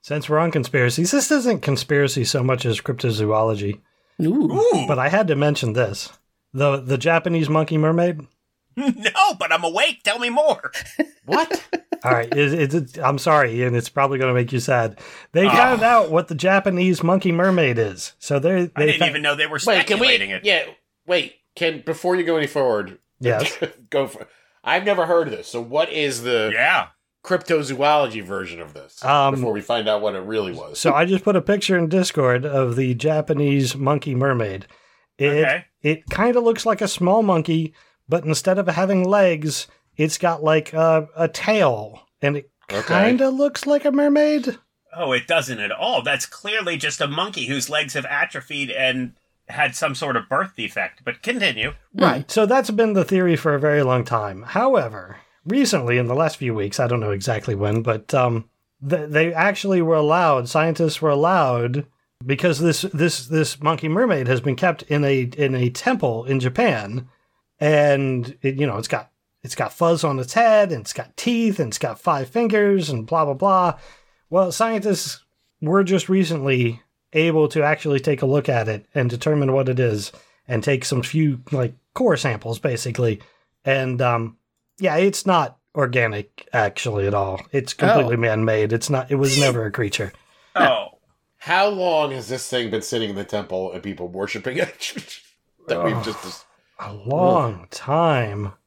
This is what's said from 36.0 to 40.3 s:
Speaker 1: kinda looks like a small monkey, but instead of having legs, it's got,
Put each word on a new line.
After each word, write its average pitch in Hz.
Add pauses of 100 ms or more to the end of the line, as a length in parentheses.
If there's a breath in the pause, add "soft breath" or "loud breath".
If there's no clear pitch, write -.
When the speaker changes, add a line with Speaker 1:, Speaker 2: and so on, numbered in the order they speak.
Speaker 1:
kinda 240
looks 233
like 214
a 202
small 190
monkey, 165 (380 soft breath)
but 160
instead 185
of 185
having 185
legs, 180 (300 soft breath)
it's 156
got, 165